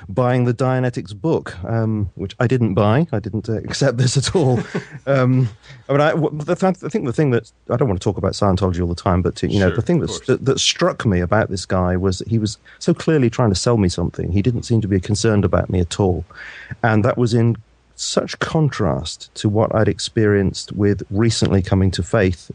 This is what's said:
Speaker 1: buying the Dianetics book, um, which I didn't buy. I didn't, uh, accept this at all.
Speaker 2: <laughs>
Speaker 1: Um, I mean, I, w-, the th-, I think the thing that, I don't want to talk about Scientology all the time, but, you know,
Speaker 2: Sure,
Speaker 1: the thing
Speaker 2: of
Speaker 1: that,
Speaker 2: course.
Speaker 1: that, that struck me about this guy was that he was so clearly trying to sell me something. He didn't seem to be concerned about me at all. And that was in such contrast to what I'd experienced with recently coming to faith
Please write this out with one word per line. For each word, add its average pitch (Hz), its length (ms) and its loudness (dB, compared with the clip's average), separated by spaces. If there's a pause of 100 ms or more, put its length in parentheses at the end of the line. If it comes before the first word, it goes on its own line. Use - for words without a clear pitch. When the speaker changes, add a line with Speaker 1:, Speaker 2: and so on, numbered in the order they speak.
Speaker 1:
buying 123 360 2
the 123 100 0
Dianetics 127 600 -2
book, - 500 -4
um, 110 500 -2
which 98 260 -8
I 123 60 2
didn't 113 280 0
buy. 110 380 2
I 107 80 -2
didn't, 98 280 -8
uh, 110 100 -4
accept 135 400 -2
this 123 180 0
at - 180 0
all. 131 300 2
Speaker 2:
<laughs> - 60 -14 (360)
Speaker 1:
Um, 131 420 2 (400)
I 135 40 0
mean, 143 80 4
I, 151 100 4
w-, 151 260 -2
the 156 200 -2
th-, 185 260 0
I 117 60 -8
think 214 160 -4
the 123 80 -2
thing 151 180 2
that, 113 220 0 (180)
I 110 60 0
don't 139 100 2
want 92 140 0
to - 40 -6
talk 95 140 -2
about 92 140 -2
Scientology 92 480 0
all 87 80 -2
the 85 60 -4
time, 90 280 0
but, - 200 -2
you 95 180 2
know, 92 80 4
Speaker 2:
Sure, 90 80 0
Speaker 1:
the 110 60 0
thing 170 200 2
Speaker 2:
of 85 60 -2
Speaker 1:
that, - 40 -8
Speaker 2:
course. - 140 -12
Speaker 1:
that, - 200 0
that 131 120 2
struck - 480 -2
me 92 140 2
about 98 280 2
this 95 160 -6
guy 90 320 0
was 92 220 0
that - 100 -10
he 113 120 0
was 104 180 -2 (220)
so - 120 2
clearly 143 380 2
trying 117 200 2
to 95 40 2
sell 120 220 2
me 98 120 4
something. 85 440 -4
He 95 100 2
didn't 120 220 -2
seem 113 160 0
to 98 80 -2
be 98 100 2
concerned 104 460 0
about 87 260 0
me 95 80 0
at 87 220 -2
all. 87 240 0 (580)
And 110 220 4
that 127 120 0
was 120 180 0
in 117 220 2 (380)
such - 460 -4
contrast 101 960 -2
to - 120 -2
what 104 260 2
I'd 107 140 2
experienced 101 840 0
with 101 360 0
recently 101 540 2
coming 95 300 2
to 92 100 -2
faith 95 520 0